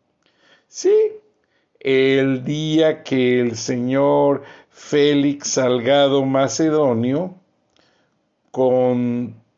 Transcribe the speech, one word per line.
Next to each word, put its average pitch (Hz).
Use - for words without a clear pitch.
Sí, -
el 135
día 156
que 123
el 120
señor 139
Félix 143
Salgado 135
Macedonio, 135
con 123